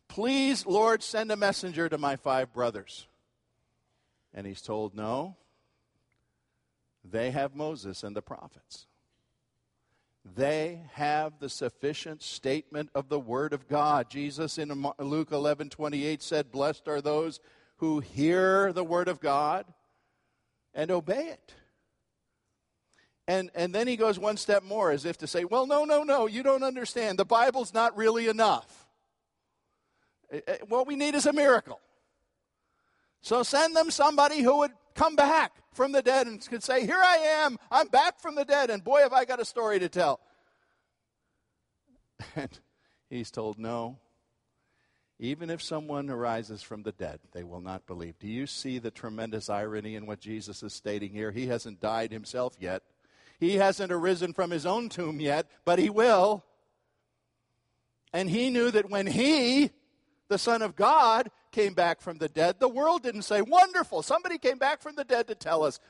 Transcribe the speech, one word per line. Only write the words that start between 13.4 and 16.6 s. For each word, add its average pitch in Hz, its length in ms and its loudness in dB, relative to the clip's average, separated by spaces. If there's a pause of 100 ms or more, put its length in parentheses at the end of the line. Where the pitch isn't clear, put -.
of 131 140 -8
God." 147 420 2
Jesus 143 480 -8
in 143 420 -6
Luke 147 320 -4
eleven 147 380 -2
twenty-eight 147 520 -4
said, 147 300 -4
"Blessed 143 360 -4